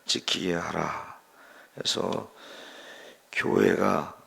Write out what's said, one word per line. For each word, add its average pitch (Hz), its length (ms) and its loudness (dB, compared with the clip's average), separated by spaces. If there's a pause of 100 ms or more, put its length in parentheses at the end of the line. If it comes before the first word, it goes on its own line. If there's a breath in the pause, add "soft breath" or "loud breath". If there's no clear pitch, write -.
지키게 - 480 0
하라." 82 680 -4 (560 loud breath)
그래서 - 560 -2 (1000 loud breath)
교회가, 95 920 4